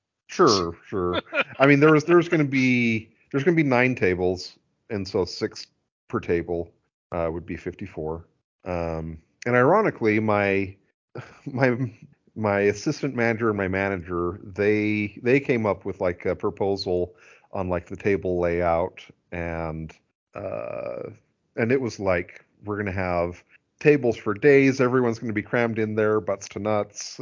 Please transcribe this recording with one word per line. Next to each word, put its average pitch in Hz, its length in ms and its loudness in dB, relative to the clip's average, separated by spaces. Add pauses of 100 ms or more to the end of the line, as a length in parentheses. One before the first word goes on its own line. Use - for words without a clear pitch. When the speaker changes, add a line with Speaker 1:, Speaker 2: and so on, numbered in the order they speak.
(280)
Speaker 1:
Sure, 98 480 2 (120)
sure. 90 340 -2 (180)
Speaker 2:
<laughs> - 200 -6
Speaker 1:
I 135 60 8
mean, 139 140 6
there 156 120 8
was, 147 140 6
there's 170 240 4
gonna 160 140 2
be, 123 680 0 (220)
there's 139 120 -2
gonna 175 120 2
be 160 80 2
nine 127 320 4
tables, 90 640 -2 (320)
and 98 180 -6
so 92 180 0
six - 420 -8 (400)
per 117 120 -4
table, 85 520 -4 (400)
uh, 85 200 -2
would 82 140 -10
be 85 120 -10
fifty-four. 85 680 -10 (400)
Um, 82 520 -6 (280)
and 123 100 0
ironically, 127 640 2
my, 98 560 0 (360)
<laughs> - 340 -20
my, 127 320 0 (580)
my 104 260 0
assistant 127 540 0
manager 117 340 2
and 104 80 0
my 98 100 0
manager, 90 760 -2
they, 107 800 0
they 127 160 4
came 120 260 -2
up 98 200 -2
with, 98 160 -6
like, 90 240 -2
a 90 100 0
proposal 98 800 -2 (380)
on, 92 160 -4
like, 87 180 -4
the 98 80 -12
table 92 440 -2
layout, 85 640 0 (300)
and, 82 640 -8 (420)
uh, - 680 -10 (520)
and 117 160 2
it 131 100 4
was 110 180 -6
like, 90 460 -2 (200)
"We're 101 120 -6
gonna 101 140 -4
have 87 500 -2 (380)
tables 127 380 4
for 107 160 -4
days, 135 480 4
everyone's 123 380 2
gonna 113 140 -6
be 104 80 -2
crammed 117 380 -2
in 107 160 -2
there, 107 240 2
butts 98 300 -6
to - 100 -10
nuts," 104 640 -4